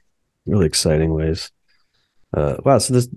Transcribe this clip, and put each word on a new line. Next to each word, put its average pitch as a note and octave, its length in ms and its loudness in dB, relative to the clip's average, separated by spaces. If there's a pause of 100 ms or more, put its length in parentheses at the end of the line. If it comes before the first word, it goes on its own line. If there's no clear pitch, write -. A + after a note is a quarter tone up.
(460)
Really F#2+ 200 2
exciting D#2+ 480 0
ways. D#2+ 380 -4 (800)
Uh, D2 300 -2
wow, C3+ 140 4
so B2+ 160 -2
this B2 240 2